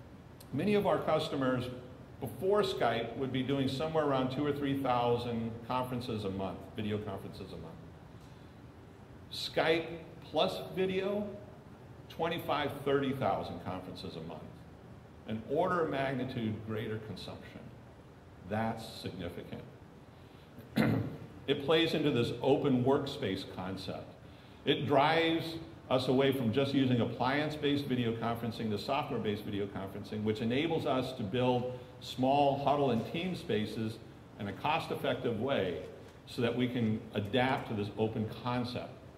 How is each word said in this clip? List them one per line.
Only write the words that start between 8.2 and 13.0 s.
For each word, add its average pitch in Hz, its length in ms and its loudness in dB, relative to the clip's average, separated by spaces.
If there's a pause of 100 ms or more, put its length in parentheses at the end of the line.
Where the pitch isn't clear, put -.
Skype 165 560 2 (380)
plus 170 360 0 (140)
video, 190 540 0 (800)
twenty-five, 151 640 0 (140)
thirty 135 260 4